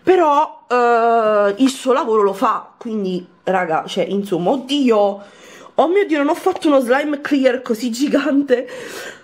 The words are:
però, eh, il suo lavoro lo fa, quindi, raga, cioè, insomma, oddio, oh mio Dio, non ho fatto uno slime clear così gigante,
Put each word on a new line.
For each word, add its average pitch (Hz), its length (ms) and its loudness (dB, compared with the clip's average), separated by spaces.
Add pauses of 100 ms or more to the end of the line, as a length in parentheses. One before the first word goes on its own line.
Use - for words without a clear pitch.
però, 311 680 2
eh, 233 840 2
il 262 120 4
suo 254 240 -2
lavoro 240 300 2
lo 202 100 2
fa, 196 460 -4
quindi, 190 480 -6 (160)
raga, 180 460 -2
cioè, 185 160 -2
insomma, 196 460 -2
oddio, 240 720 0 (540)
oh 269 140 2
mio 381 180 2
Dio, 302 120 0
non 285 100 0
ho 330 60 2
fatto 339 340 -2
uno 285 100 4
slime 285 420 0
clear 262 400 0
così 233 300 -4
gigante, 269 800 0 (540)